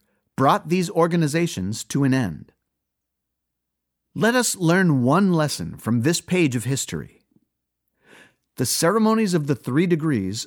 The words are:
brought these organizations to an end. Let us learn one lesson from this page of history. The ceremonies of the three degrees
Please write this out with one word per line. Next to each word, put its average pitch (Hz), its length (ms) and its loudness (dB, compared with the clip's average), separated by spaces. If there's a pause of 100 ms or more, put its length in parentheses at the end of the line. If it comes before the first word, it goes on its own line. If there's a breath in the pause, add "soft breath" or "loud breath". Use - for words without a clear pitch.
(360)
brought 151 340 0
these 180 200 0
organizations 165 960 -2
to - 200 -2
an 131 120 2
end. 101 360 -4 (1600)
Let 220 180 2
us 247 220 0
learn 170 480 2
one 180 300 4
lesson 147 440 -2
from 117 240 -2
this 165 180 0
page 165 360 0
of 117 80 -4
history. 107 560 -6 (1400 soft breath)
The 127 100 -2
ceremonies 214 680 2
of 151 140 -2
the 147 80 0
three 151 320 0
degrees 131 600 -2